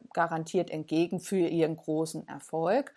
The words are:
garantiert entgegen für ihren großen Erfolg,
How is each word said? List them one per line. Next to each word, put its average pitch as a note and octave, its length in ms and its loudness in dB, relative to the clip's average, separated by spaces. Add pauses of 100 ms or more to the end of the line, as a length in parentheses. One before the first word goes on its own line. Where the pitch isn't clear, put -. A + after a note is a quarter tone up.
(140)
garantiert E3+ 560 0
entgegen E3 500 0
für F#3 260 2
ihren D#3+ 300 2
großen D#3+ 500 -4
Erfolg, E3 720 -2